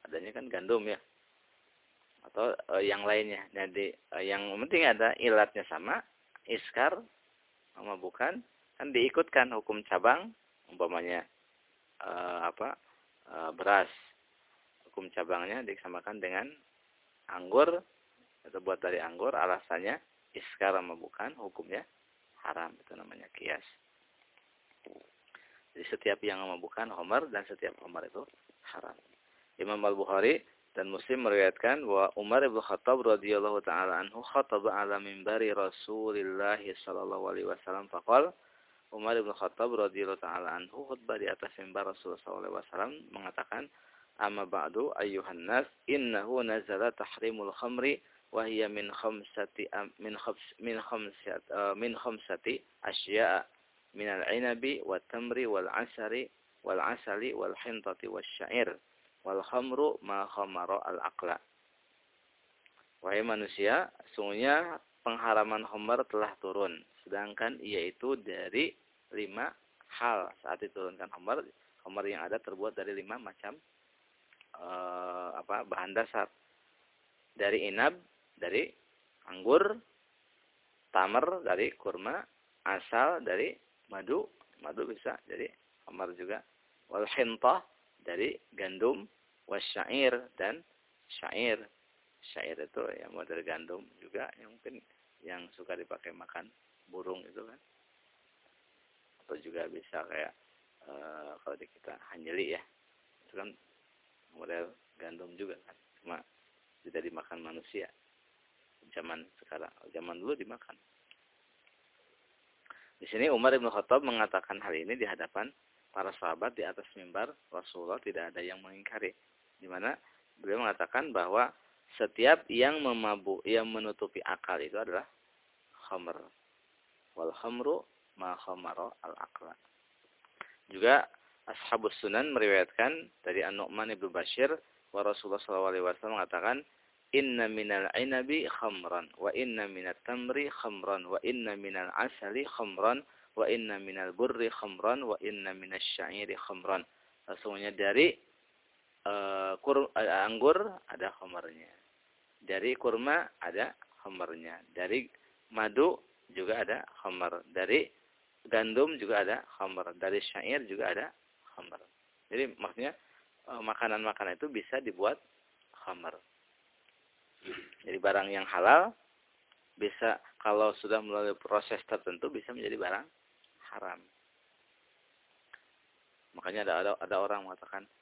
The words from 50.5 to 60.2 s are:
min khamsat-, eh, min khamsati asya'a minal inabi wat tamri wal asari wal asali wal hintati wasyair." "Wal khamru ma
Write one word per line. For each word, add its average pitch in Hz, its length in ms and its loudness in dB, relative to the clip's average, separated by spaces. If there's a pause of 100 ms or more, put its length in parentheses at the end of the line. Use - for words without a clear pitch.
min 113 160 -4
khamsat-, 104 800 -8
eh, 101 160 2
min 113 240 -4
khamsati 113 640 -4 (240)
asya'a 95 640 2 (480)
minal 98 320 -2
inabi 120 560 0
wat 92 240 -4
tamri 120 400 -2
wal 95 240 0
asari 117 560 -4 (320)
wal 95 240 0
asali 113 480 -2
wal 95 320 -4
hintati 101 480 -8
wasyair." - 640 -2 (500)
"Wal 95 160 0
khamru 131 640 0
ma 101 240 -2